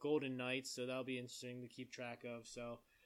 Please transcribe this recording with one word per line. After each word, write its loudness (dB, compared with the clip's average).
Golden 6
Knights, 2
so 0
that'll 2
be 2
interesting -4
to -8
keep -8
track -6
of. -4
So -6